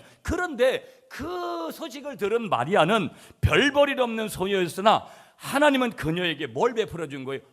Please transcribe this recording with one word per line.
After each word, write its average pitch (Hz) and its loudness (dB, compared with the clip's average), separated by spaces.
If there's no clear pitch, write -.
그런데 269 0
그 339 -8
소식을 277 -12
들은 220 -2
마리아는 160 2
별 285 4
볼 285 6
일 254 -2
없는 220 -4
소녀였으나, 190 0
하나님은 262 2
그녀에게 160 -4
뭘 170 0
베풀어 165 -4
준 139 -10
거예요? 135 -8